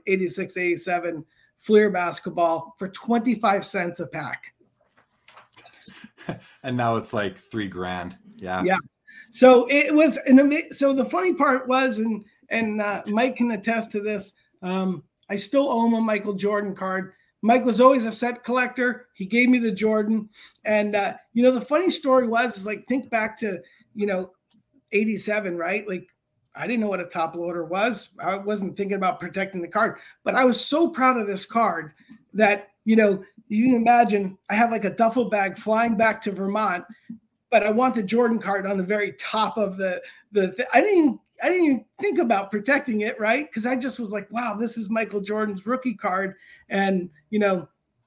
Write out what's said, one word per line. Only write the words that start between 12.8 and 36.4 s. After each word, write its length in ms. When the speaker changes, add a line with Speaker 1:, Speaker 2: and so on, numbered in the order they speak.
Speaker 1:
uh, 260
Mike 300
can 140
attest 420
to 80
this, 320
um, 420
I 80
still 340
own 220
a 80
Michael 320
Jordan 420
card. 380
Mike 220
was 160
always 240
a 80
set 320
collector. 720
He 120
gave 220
me 120
the 120
Jordan. 560
And, 320
uh, 160
you 100
know, 100
the 100
funny 280
story 380
was, 300
is, 80
like, 220
think 220
back 300
to, 220
you 100
know, 260
eighty-seven, 640
right? 300
Like, 220
I 140
didn't 140
know 80
what 100
a 60
top 300
loader 280
was. 460
I 160
wasn't 400
thinking 220
about 240
protecting 400
the 80
card, 300
but 100
I 80
was 160
so 300
proud 280
of 100
this 180
card 480
that, 380
you 140
know, 260
you 180
can 80
imagine 600
I 60
have, 160
like, 120
a 60
duffel 400
bag 280
flying 380
back 280
to 100
Vermont, 500